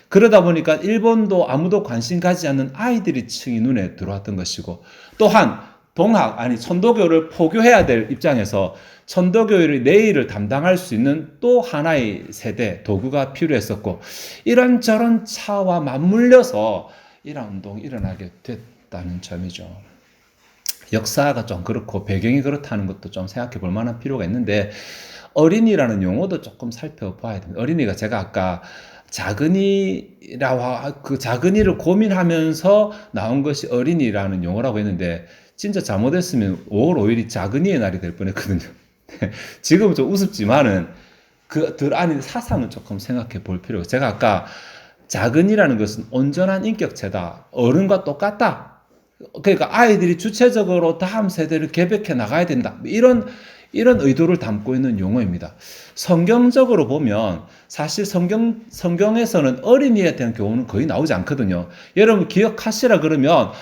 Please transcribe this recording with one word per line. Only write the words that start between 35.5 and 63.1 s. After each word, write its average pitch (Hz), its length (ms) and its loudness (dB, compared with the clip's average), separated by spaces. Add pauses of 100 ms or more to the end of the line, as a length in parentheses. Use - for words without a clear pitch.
진짜 202 260 -4
잘못했으면 117 880 0
오월 139 280 2
오일이 113 300 0
작은이의 135 520 -2
날이 95 200 -2
될 85 160 -8
뻔했거든요. 90 460 -4 (480)
<laughs> - 520 -10
지금은 185 320 4
좀 135 180 0
우습지만은 110 760 2 (600)
그들 143 460 -4
안에 156 280 0
사상을 175 480 -6
조금 - 280 -12
생각해 110 460 -8
볼 92 180 -8
필요가, 95 220 -8
제가 131 240 -2
아까 101 380 0 (640)
작은이라는 156 680 2
것은 104 340 -4
온전한 180 540 0
인격체다, 101 840 -6
어른과 185 520 2
똑같다, 202 760 -4 (640)
그러니까 190 240 2 (100)
아이들이 180 400 4
주체적으로 185 800 2
다음 202 300 -2
세대를 156 460 -2
개벽해 180 400 0
나가야 127 320 0
된다, 135 400 -4
이런, 233 420 4 (440)
이런 226 280 4
의도를 160 380 2
담고 107 380 -4
있는 127 220 0
용어입니다. 92 580 -2 (380)
성경적으로 226 920 4
보면 110 560 -2 (240)
사실 156 380 -6
성경, 214 640 0
성경에서는 175 960 0
어린이에 226 520 4
대한 120 180 -4
교훈은 113 340 -2
거의 113 180 -2
나오지 123 280 0
않거든요. 92 540 -2 (300)
여러분 220 300 4
기억하시라 214 760 0
그러면 147 500 2 (100)